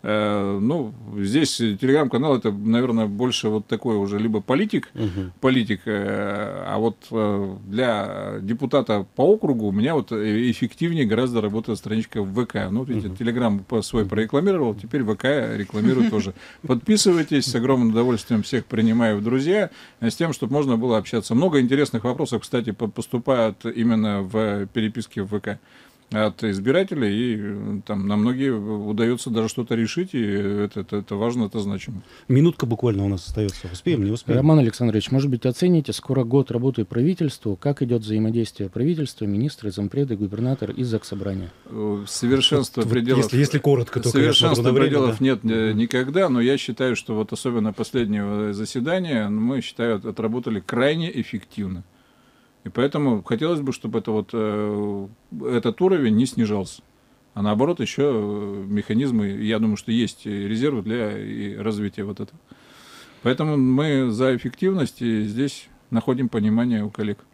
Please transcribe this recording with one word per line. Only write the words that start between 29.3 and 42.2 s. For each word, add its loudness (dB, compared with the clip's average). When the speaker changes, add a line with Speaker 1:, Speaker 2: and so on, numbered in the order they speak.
Speaker 1:
что-то -4
решить, -2
и 0
это, -2
это, -6
это -6
важно, 0
это -4
значимо. -6
Speaker 2:
Минутка 4
буквально 0
у 0
нас -4
остается. -4
Успеем, -2
не 0
успеем? 0
Speaker 3:
Роман 6
Александрович, 2
может 2
быть, -2
оцените, 2
скоро 0
год 2
работы 0
правительству, 0
как -2
идет 2
взаимодействие -2
правительства, -2
министры, -2
зампреды, -2
губернатор -2
и -6
Заксобрание? -4
Speaker 1:
Э, -6
совершенство 2